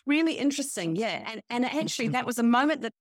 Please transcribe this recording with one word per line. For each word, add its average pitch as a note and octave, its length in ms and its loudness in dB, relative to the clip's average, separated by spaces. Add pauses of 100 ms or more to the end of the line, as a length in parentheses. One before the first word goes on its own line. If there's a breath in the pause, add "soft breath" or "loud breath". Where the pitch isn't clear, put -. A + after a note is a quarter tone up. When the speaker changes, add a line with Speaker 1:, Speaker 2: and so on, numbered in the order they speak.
Speaker 1:
really D#4 300 2
interesting, C4 600 -2
yeah. G#3 340 -2
And, A3 180 -10
and A#3+ 160 0
actually, C#4 420 -2
Speaker 2:
Mm-hmm. - 80 0
Speaker 1:
that B3 120 0
was A#3+ 140 -2
a - 20 2
moment B3+ 380 4
that A3+ 200 -6